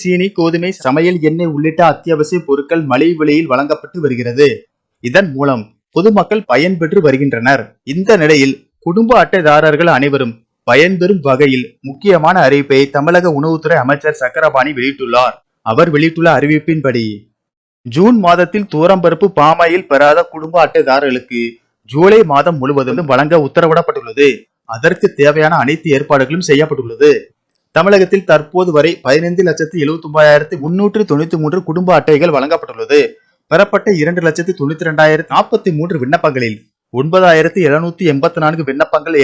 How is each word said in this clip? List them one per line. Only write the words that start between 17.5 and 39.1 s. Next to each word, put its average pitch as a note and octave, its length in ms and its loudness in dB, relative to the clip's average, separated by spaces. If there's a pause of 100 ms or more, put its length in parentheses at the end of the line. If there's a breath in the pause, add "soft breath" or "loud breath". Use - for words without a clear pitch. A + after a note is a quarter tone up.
ஜூன் F#3+ 320 2
மாதத்தில் F3 540 0
துவரம்பருப்பு, F3 560 0 (120)
பாமாயில் E3 500 2
பெறாத D3 420 2
குடும்ப D#3+ 240 -10 (100)
அட்டைதாரர்களுக்கு C3 760 -2 (480)
ஜூலை G3 320 4
மாதம் D3+ 360 0
முழுவதும் C3+ 540 -2
வழங்க D3 260 2
உத்தரவிடப்பட்டுள்ளது. D3 920 0 (340)
அதற்கு D#3+ 500 -2
தேவையான D3+ 420 2
அனைத்து D#3 340 -2
ஏற்பாடுகளும் C#3+ 600 -2
செய்யப்பட்டுள்ளது. C#3 640 0 (640)
தமிழகத்தில் F#3+ 540 0
தற்போது F3 420 0
வரை D3+ 180 2 (140)
பதினைந்து E3+ 380 0
லட்சத்து D#3+ 400 -4
எழுபத்தி D#3+ 240 -6
ஒன்பதாயிரத்து D3+ 520 2
முன்னூற்று G3+ 520 -2
தொண்ணூத்தி D#3+ 320 -2
மூன்று D3+ 200 -2
குடும்ப F3+ 320 -4
அட்டைகள் D#3 400 2
வழங்கப்பட்டுள்ளது. C#3 640 -2 (520 soft breath)
பெறப்பட்ட G3 380 0 (120)
இரண்டு E3+ 200 -2
லட்சத்து E3 380 -2
தொண்ணூத்தி D#3 300 -6
ரெண்டாயிரத்து D#3 460 0
நாற்பத்தி G#3 420 -2
மூன்று E3 220 -6
விண்ணப்பங்களில் B2+ 600 -4 (360)
ஒன்பதாயிரத்து E3 760 2
எழுநூத்தி E3+ 440 -2
எண்பத்தி E3 320 -2
நான்கு D#3+ 200 -2
விண்ணப்பங்கள் D3+ 600 -2